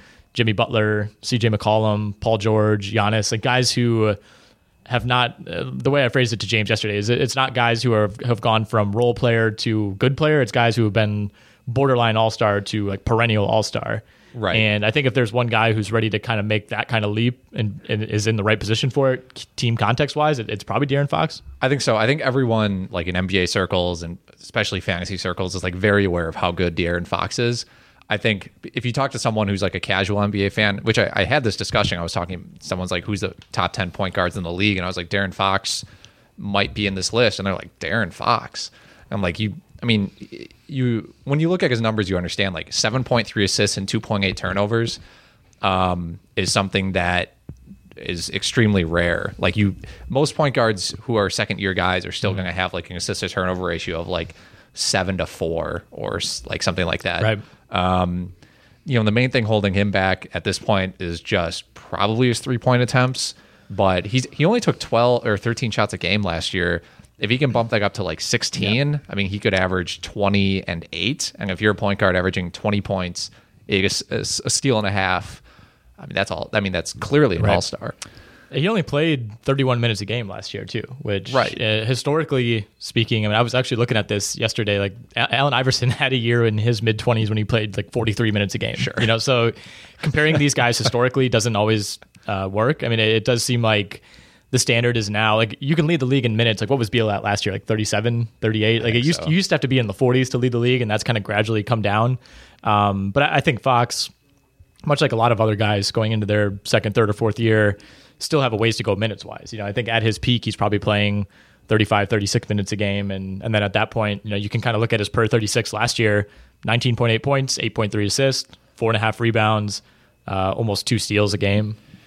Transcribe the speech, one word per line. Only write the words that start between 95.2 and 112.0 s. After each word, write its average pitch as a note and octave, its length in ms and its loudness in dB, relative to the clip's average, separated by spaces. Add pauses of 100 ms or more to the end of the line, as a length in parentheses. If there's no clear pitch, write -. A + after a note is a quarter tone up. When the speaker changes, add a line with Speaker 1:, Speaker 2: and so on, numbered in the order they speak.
Speaker 1:
Like, A2 240 0
you C#3+ 140 0
can D3+ 120 2
lead E3 140 2
the C3+ 60 0
league C3 180 2
in A2 120 0
minutes. A2+ 240 2
Like, G#2+ 100 -2
what C#3 80 2
was A2+ 120 0
Beal A2 200 2
at G2+ 140 -2
last G2+ 220 0
year? G2+ 60 -2
Like, G2+ 140 -6
thirty-seven, A2 640 0 (120)
thirty-eight? A2 400 2
Speaker 2:
I A#2 40 -2
Speaker 1:
Like, A#2+ 60 2
it A2+ 80 4
Speaker 2:
think B2 80 2
Speaker 1:
used, E3 160 0
Speaker 2:
so. - 60 -4
Speaker 1:
you D#3 80 4
used F#3+ 140 2
to - 40 2
have D3 80 2
to C3+ 60 0
be C3 100 4
in A#2 80 2
the G2+ 80 -4
forties B2+ 360 2
to B2+ 80 0
lead B2 140 2
the A#2+ 60 0
league, B2 240 2
and G#2+ 80 -2
that's G#2+ 140 0
kinda A2+ 160 0
gradually G#2+ 420 0
come A2 200 0
down. A2 360 2 (460)
Um, G2+ 460 2
but C#3 140 2
I, D3+ 120 2
I C#3 40 2
think C3+ 220 0
Fox, B2 480 2 (720)
much D3 160 2
like C3 120 2
a A#2 40 0
lot A#2 160 4
of G#2+ 80 2
other G#2+ 160 2
guys G#2 340 0
going A2 220 0
into G#2+ 140 0
their G#2 380 0
second, G#2+ 300 0
third, A2 160 4
or - 20 2
fourth G#2+ 280 -2
year, G#2+ 360 4 (420)
still - 220 0
have B2+ 120 0
a A2 40 0
ways A2+ 200 2
to - 60 -4
go G#2+ 140 0
minutes-wise. - 560 -6
You A2 60 -10
know, G2+ 80 -8
I G2+ 60 -6
think A#2+ 160 -4
at A2+ 140 2
his A2 160 2
peak, A#2+ 260 0
he's A2 120 -4
probably G#2 220 0
playing G#2 480 0 (420)
thirty-five, G#2 400 2